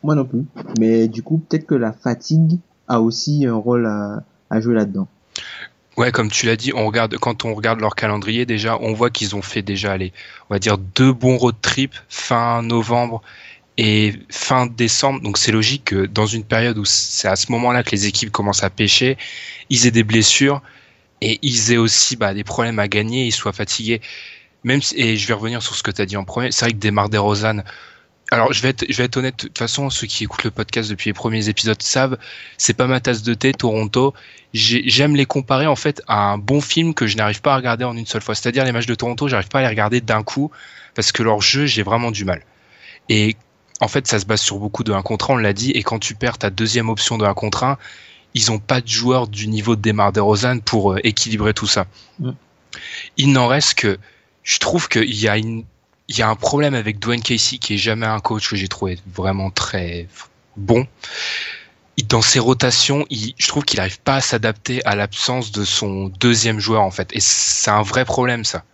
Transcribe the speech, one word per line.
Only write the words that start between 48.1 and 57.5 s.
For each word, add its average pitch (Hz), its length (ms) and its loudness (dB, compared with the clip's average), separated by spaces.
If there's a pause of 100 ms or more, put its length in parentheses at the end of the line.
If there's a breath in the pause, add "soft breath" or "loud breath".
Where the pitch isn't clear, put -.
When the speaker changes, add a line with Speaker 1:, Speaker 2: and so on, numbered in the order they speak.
Speaker 2:
ils 117 180 2
ont 110 60 0
pas 127 240 0
de 113 60 -12
joueur 123 380 2
du 107 220 -6
niveau 110 260 2
de 107 60 -4
DeMar 104 320 2
DeRozan 107 500 2
pour, 101 300 2
euh, 95 100 0
équilibrer 107 520 0
tout 107 120 -4
ça. 98 200 0 (320 loud breath)
Speaker 1:
Mm. 127 120 -4 (840 loud breath)
Speaker 2:
Il 139 160 4
n'en 127 160 6
reste 143 260 2
que, 98 240 0 (440 soft breath)
je - 160 -2
trouve 170 300 0
qu'il 113 260 0
y 107 140 0
a 104 80 4
une, 113 280 -4 (440)
il - 100 -4
y 117 40 2
a 110 60 4
un 110 60 2
problème 143 400 2
avec 107 240 -2
Dwayne 117 220 -2
Casey 120 380 0